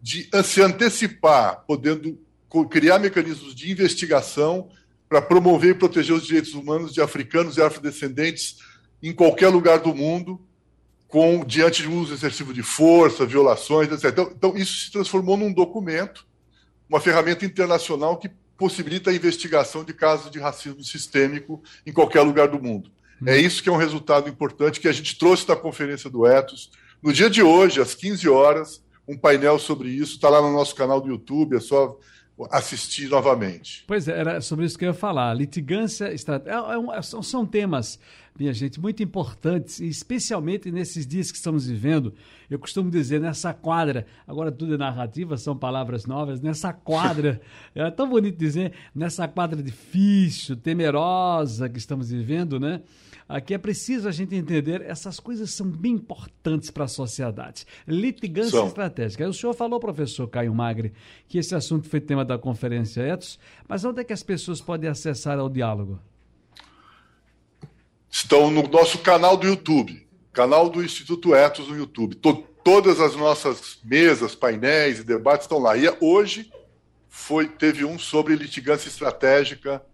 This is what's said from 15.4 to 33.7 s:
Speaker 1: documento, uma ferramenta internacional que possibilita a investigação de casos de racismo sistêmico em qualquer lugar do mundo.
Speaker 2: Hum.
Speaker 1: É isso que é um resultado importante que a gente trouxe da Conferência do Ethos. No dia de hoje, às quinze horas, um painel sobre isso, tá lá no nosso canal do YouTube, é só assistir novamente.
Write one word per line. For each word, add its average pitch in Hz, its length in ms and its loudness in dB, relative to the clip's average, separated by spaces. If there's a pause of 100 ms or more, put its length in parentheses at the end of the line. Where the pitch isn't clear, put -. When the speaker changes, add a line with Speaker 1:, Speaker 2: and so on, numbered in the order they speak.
Speaker 1:
documento, 175 760 -2 (600)
uma 151 140 2
ferramenta 170 440 2
internacional 175 680 0
que 180 160 -12 (260)
possibilita 180 520 -4
a 185 40 4
investigação 160 680 0
de 156 100 -12
casos 156 380 0
de 151 80 -12
racismo 143 420 -8
sistêmico 143 800 -2 (240)
em 151 60 -14
qualquer 151 300 4
lugar 147 260 4
do 143 160 -4
mundo. 110 260 -8 (320)
Speaker 2:
Hum. 127 60 -6
Speaker 1:
É 131 100 4
isso 175 240 2
que - 60 -2
é 180 60 2
um - 20 2
resultado 151 540 0
importante 147 500 -4
que - 80 0
a 156 60 2
gente - 260 -8
trouxe 180 260 4
da 165 120 2
Conferência 143 520 -8
do 120 160 2
Ethos. 135 460 4 (320)
No 151 80 0
dia 196 180 4
de 202 140 4
hoje, 170 380 8
às 120 120 0
quinze 180 360 -4
horas, 147 520 4 (280)
um 143 80 -10
painel 147 400 4
sobre 135 320 -4
isso, 147 300 -6
tá 147 100 4
lá 147 100 8
no 147 140 2
nosso 143 220 0
canal 135 260 0
do 135 80 -8
YouTube, 135 460 -2
é 117 40 4
só 135 380 0 (540)
assistir 135 580 -4
novamente. 127 800 0